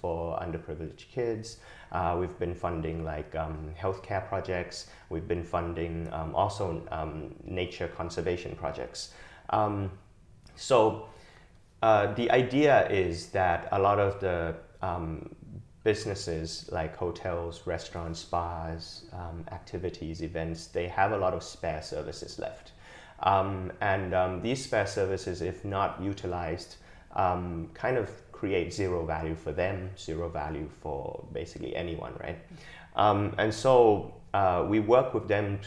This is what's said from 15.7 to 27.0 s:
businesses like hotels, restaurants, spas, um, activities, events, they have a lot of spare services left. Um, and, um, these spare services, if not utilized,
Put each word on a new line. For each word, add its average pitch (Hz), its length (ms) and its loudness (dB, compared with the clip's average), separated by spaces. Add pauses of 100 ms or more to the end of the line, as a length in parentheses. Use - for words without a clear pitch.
businesses 87 880 -2
like 80 240 -2
hotels, 85 680 -4
restaurants, 82 540 -6
spas, 82 960 -6
um, 85 400 -10
activities, 85 680 -6
events, 80 460 -4
they 87 220 -2
have 98 240 2
a 104 40 0
lot 92 160 2
of 87 80 -4
spare 80 400 -6
services - 560 -8
left. - 360 -10 (500)
Um, 95 560 2
and, 95 340 0
um, 92 280 2
these 123 220 -2
spare 107 220 2
services, 95 560 -2
if 92 220 -4
not 98 380 0
utilized, 87 720 -4 (400)